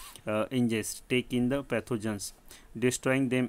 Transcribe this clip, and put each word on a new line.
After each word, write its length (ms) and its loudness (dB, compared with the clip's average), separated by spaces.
अ, 120 2
ingest, 600 0
take 260 2
in 120 2
the 100 0
pathogens, 600 -2
destroying 460 2
them 200 2